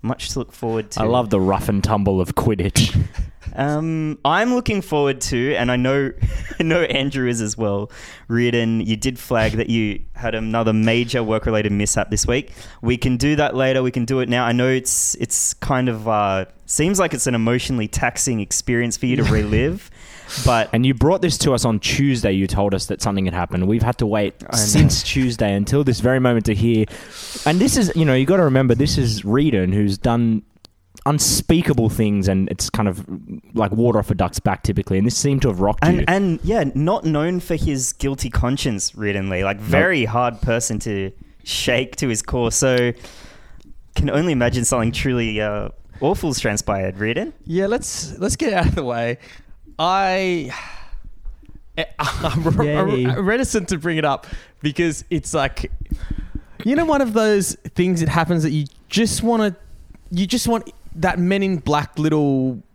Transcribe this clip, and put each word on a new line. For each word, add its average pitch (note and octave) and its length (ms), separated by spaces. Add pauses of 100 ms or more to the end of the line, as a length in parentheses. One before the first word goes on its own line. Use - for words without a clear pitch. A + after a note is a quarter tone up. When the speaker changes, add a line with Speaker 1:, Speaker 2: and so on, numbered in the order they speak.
Speaker 1:
much - 320
to C#3 40
look - 140
forward A2+ 380
to. - 100
Speaker 2:
I A2 60
love A#2 240
the G2+ 100
rough F#2+ 300
and G2+ 120
tumble G2 380
of F2+ 140
Quidditch. G2 600
<laughs> - 80 (520)
Speaker 1:
Um, D3+ 720
I'm G#3 300
looking A3+ 260
forward C#3+ 420
to, C3 340
and A#2+ 140
I B2 60
know, C3+ 360 (240)
<laughs> - 240
I - 20
know E3 220
Andrew C3+ 440
is A#2 140
as G#2+ 160
well. G2+ 320 (380)
Reardon, A#2 520
you A2 160
did B2 220
flag A2 360
that A2 140
you A2 320 (140)
had A2+ 200
another A2 380
major A#2 500
work-related A2 480
mishap G#2 400
this G#2+ 160
week. B2 260 (280)
We B2 160
can B2+ 220
do D3 180
that D3 180
later. C3 280
We B2+ 80
can A#2+ 160
do C3 140
it A#2+ 100
now. B2 160
I A#2 60
know B2 160
it's, - 480
it's - 380
kind B2+ 360
of, A2 180
uh, G2 380 (180)
seems F3+ 340
like E3+ 140
it's C#3 140
an B2 80
emotionally A#2 540
taxing A#2+ 520
experience A#2 560
for - 80
you B2 120
to C#3+ 80
Speaker 2:
<laughs> - 0
Speaker 1:
relive, B2 680 (560)
but A#2 260
Speaker 2:
And A#2+ 140
you C3+ 80
brought D#3 260
this F3 180
to C#3+ 140
us B2 140
on A2 120
Tuesday. B2 540
You G2 140
told G2+ 280
us F#2 120
that - 160
something G2 240
had E2+ 80
happened. F2+ 340
We've A2 140
had A#2 160
to A#2 80
wait G#2 280 (100)
Speaker 1:
I - 120
know. A2 60
Speaker 2:
since - 400
Tuesday A#2 500
until G2+ 320
this A2+ 160
very B2+ 200
moment A#2+ 260
to G#2+ 80
hear. A2 320 (580)
And E3+ 160
this C4+ 160
is, G#3 200
you D#3+ 100
know, C3+ 80
you C3 100
gotta F3+ 200
remember, C3 300
this C#3+ 220
is A2+ 300
Reardon, G#2+ 460
who's G2+ 260
done A#2 440 (640)
unspeakable D3 840
things, G#2 400
and F#2+ 200
it's - 220
kind G#2 180
of F#2 160 (500)
like G#2 180
water A2+ 260
off G#2 140
a - 20
duck's F2+ 240
back - 240
typically, F#2+ 360
and G#2 80
this A#2+ 100
seemed C#3 260
to C3 60
have F#2 120
rocked G2+ 220
Speaker 1:
And, F3 160
Speaker 2:
you. D#3+ 80
Speaker 1:
and, F3+ 380
yeah, G3+ 180 (140)
not E3 280
known D#3+ 360
for E3 160
his C#3 380
guilty C3+ 360
conscience, A#2+ 640
Reardon G2+ 340
Lee. F#2 140
Like, G2 140
Speaker 2:
Nope. G#2+ 100
Speaker 1:
very D3+ 380
hard A#2 380
person A#2 380
to G2 300 (320)
shake - 540
to D3 120
his A2 140
core. A#2+ 300
So, B2 400 (1040)
can C#3+ 140
only E3 220
imagine A#2+ 320
something A#2 280
truly, A#2 480
uh, G#2 300 (300)
awful's D3 380
transpired, G2 600
Reardon. A#2 340 (140)
Speaker 3:
Yeah, F#3 200
let's, G#3 540
let's F3+ 160
get C4+ 160
out F3 160
of - 80
the D#3 80
way. A#2+ 340 (600)
I, F#3 720 (1200)
<laughs> E3 80 (140)
I'm D3+ 460
re-, D#3+ 220
Speaker 2:
Yay. C3+ 400
Speaker 3:
I'm B2+ 200
reticent A3 440
to F3+ 80
bring D#3+ 180
it D3+ 80
up C#3 220 (340)
because D3+ 500
it's E3 240
like, - 360 (960)
you B3+ 120
know, E4 80
one D4+ 160
of A#3 120
those G#3+ 420 (200)
things F3+ 260
that D#3 80
happens E3 340
that D#3+ 80
you D3 160 (220)
just - 340
wanna, A3 340 (540)
you F3+ 160
just A#3 200
want A3+ 240 (260)
that F3 220
Men F#3+ 240
in F#3+ 160
Black D3 400
little C#3 640 (120)